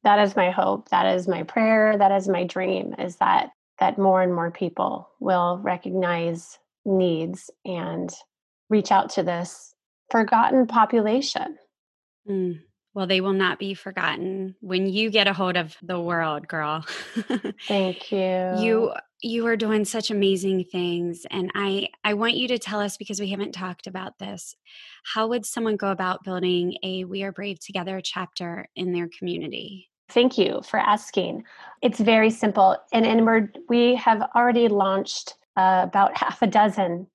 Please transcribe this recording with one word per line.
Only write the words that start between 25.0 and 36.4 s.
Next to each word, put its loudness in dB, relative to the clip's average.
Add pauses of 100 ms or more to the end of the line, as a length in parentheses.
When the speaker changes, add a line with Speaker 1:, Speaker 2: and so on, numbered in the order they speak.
Speaker 2:
how -2
would -2
someone -2
go -2
about -2
building 0
a -6
We -6
Are -6
Brave -10
Together -8
chapter -8
in -4
their -2 (100)
community? -10 (200)
Speaker 1:
Thank 4
you 0
for -2
asking. 0 (380)
It's 0
very 6
simple. 4 (160)
And, 4
and 4
we're, 4 (180)
we 4
have 2 (140)
already 4
launched, 0 (220)
uh, 4
about 2
half -2